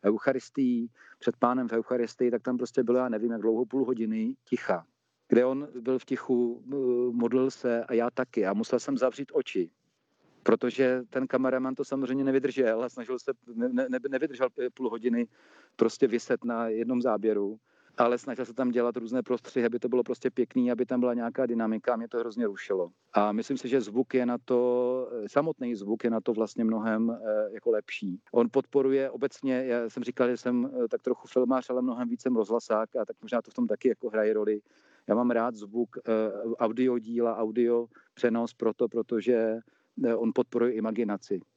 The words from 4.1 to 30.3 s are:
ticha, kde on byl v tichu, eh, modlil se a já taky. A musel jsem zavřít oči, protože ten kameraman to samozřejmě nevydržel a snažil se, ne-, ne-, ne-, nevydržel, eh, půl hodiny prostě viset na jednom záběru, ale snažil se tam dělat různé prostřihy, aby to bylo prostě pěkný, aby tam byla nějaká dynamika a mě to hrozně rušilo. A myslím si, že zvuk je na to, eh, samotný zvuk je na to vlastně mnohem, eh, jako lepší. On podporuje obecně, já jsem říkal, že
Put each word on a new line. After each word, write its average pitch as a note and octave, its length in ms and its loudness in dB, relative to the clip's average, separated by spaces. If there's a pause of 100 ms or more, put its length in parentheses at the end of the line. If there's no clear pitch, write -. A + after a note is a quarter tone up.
ticha, F2 360 -2 (420)
kde A#2+ 180 6
on C3+ 220 -2 (140)
byl B2+ 180 0
v - 60 -12
tichu, A#2+ 640 0
eh, C3+ 80 -6 (360)
modlil A#2+ 400 2
se A#2 320 -2
a B2 100 -6
já A#2 160 2
taky. A#2 360 -2
A G2 80 0
musel A2+ 260 0
jsem C#3 180 -4
zavřít C3 360 -2
oči, G2 360 0 (760)
protože B2+ 680 2
ten C3 180 -4
kameraman C3 480 0
to C#3 100 -6
samozřejmě C3+ 380 -2
nevydržel B2+ 600 2
a B2 60 -4
snažil B2 300 -8
se, - 120 -6 (220)
ne-, A#2 160 0
ne-, B2+ 200 0
ne-, B2+ 200 -4
nevydržel, C3 380 -2 (120)
eh, B2 100 -2
půl B2+ 200 -4
hodiny A#2 380 0 (480)
prostě - 320 2
viset A#2 360 0
na A#2 240 -2
jednom A#2 340 0
záběru, G#2+ 580 0 (400)
ale A#2+ 180 4
snažil B2 280 -6
se A#2 80 -16
tam B2 180 0
dělat A#2+ 260 0
různé A#2 260 -4
prostřihy, A#2+ 420 -2
aby A#2 140 0
to B2 100 -4
bylo B2 140 2
prostě B2+ 260 -2
pěkný, B2 420 0
aby A#2+ 140 0
tam B2 140 -2
byla B2 140 2
nějaká A#2+ 320 -2
dynamika A2+ 480 0
a - 20 2
mě A#2 120 -8
to A#2+ 100 -6
hrozně A#2 280 -2
rušilo. F#2+ 460 -2 (220)
A G#2 180 4
myslím A2+ 260 -2
si, B2+ 100 -8
že B2+ 140 2
zvuk G#2+ 320 -2
je B2+ 120 4
na A#2+ 200 0
to, B2 680 2
eh, A2 180 -8
samotný C#3+ 460 0
zvuk G2+ 280 -4
je A#2+ 60 2
na A2+ 120 0
to A#2+ 120 0
vlastně A2 300 -2
mnohem, A2+ 480 0
eh, G#2+ 420 -2
jako A2 180 0
lepší. G#2 480 -2 (120)
On A#2+ 200 4
podporuje C3+ 580 2
obecně, C3 560 -2
já A#2+ 240 0
jsem A#2+ 140 -8
říkal, B2 260 2
že B2 80 0